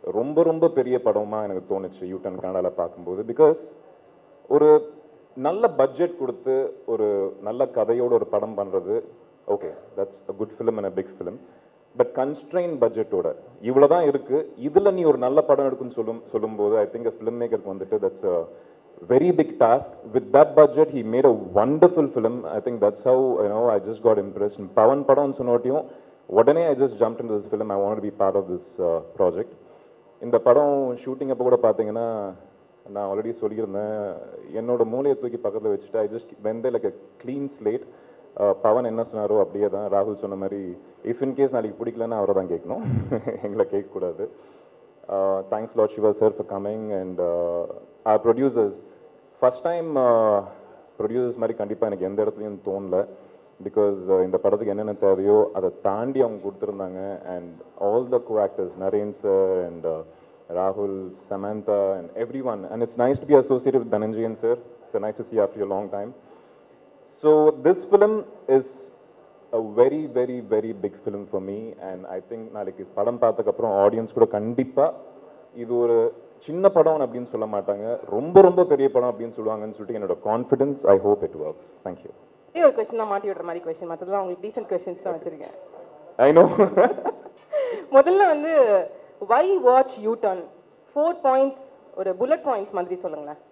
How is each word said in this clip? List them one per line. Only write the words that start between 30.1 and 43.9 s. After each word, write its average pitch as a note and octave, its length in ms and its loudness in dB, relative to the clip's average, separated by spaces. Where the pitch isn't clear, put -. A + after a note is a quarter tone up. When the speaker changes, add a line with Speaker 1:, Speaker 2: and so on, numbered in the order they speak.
Speaker 1:
இந்த A#2+ 180 0
படம் C3+ 680 2
ஷூட்டிங் C3+ 260 -8
அப்போ B2 140 -2
கூட B2+ 120 4
பார்த்தீங்கன்னா, A2 760 -2
நான் G2+ 280 -6
already A2+ 240 -4
சொல்லியிருந்தேன், G#2 720 -6
என்னோட A#2 300 0
மூளையை C3 340 0
தூக்கி A#2+ 300 -6
பக்கத்துல G#2 300 -2
வச்சுட்டு, - 180 -10
I G#2+ 120 0
just G#2+ 380 -10
went A2 140 -2
there A#2+ 140 -2
like A2+ 120 -2
a G2 60 -2
clean C#3 240 -8
slate. A2 200 -2
Uh, G2+ 240 2
பவன் A#2 220 2
என்ன A2+ 180 -4
சொன்னாரோ G#2+ 360 0
அப்படியே G2+ 300 0
தான். G2 240 -4
ராகுல் G2+ 220 0
சொன்ன G2 220 -8
மாதிரி, F#2+ 400 -8
if A#2+ 180 -4
in C3+ 120 -4
case C3+ 160 0
நாளைக்கு A2+ 340 -4
பிடிக்கலன்னா A2+ 260 -6
அவரை G2+ 240 0
தான் F#2 120 0
கேட்கணும், F2 360 -6
<laughs> A2+ 320 -6
எங்களை G#2 280 0
கேட்கக்கூடாது. G2 580 -6